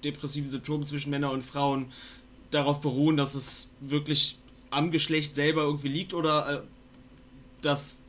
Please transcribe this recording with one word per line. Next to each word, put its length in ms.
depressiven 460
Symptomen 360
zwischen 240
Männern 220
und 100
Frauen 440
darauf 320
beruhen, 340
dass 180
es 360
wirklich 580
am 200
Geschlecht 440
selber 280
irgendwie 260
liegt 260
oder, 440
äh, 40
dass 340